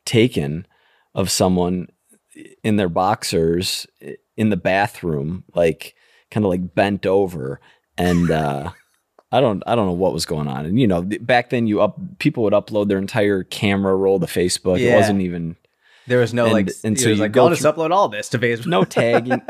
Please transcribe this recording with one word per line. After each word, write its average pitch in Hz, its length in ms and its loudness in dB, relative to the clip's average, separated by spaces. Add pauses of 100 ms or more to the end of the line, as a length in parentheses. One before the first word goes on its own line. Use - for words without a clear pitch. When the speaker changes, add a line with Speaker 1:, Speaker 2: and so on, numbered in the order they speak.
Speaker 1:
taken 95 600 0 (480)
of 92 160 -2
someone 90 580 0 (760)
in 110 140 0
their 95 120 0
boxers 90 1000 -2 (500)
in 110 120 0
the 104 80 0
bathroom, 90 880 -2 (100)
like, 85 400 -2 (360)
kinda, 107 180 0
like, 90 260 -4
bent 101 300 0
over. 90 560 -2 (380)
And, 87 320 2
uh, 76 400 -2 (600)
I 120 100 2
don't, 110 260 0
I 107 80 0
don't 113 120 2
know 92 60 0
what 90 220 0
was 80 100 -4
going 76 240 -4
on. 69 160 -8
And, 92 160 0
you 131 60 4
know, 90 180 2
th-, 104 220 -8
back 123 240 2
then 117 160 0
you 104 160 2
up-, 104 160 0 (200)
people 143 260 0
would 101 100 2
upload 104 340 0
their 98 100 2
entire 101 440 0
camera 98 520 0
roll 95 260 2
to 82 60 0
Facebook. 90 520 0
It 123 60 2
Speaker 2:
Yeah. 120 120 4
Speaker 1:
wasn't 104 260 2
even 87 340 -6 (500)
Speaker 2:
There 123 140 2
was 113 120 0
no, 120 120 0
Speaker 1:
and, 113 80 2
Speaker 2:
like, 104 160 0 (160)
Speaker 1:
and 110 120 0
Speaker 2:
it 92 40 -2
Speaker 1:
so 117 80 0
Speaker 2:
was 107 100 2
Speaker 1:
you 104 60 0
Speaker 2:
like, 107 80 -2
Speaker 1:
go 127 120 4
Speaker 2:
"I'll 165 60 6
just 170 120 0
Speaker 1:
through 151 100 4
Speaker 2:
upload 160 180 -4
all 185 180 2
this 104 200 -10
to 131 100 -2
Facebook." 117 280 -2
Speaker 1:
No 180 180 2
tagging. 120 640 0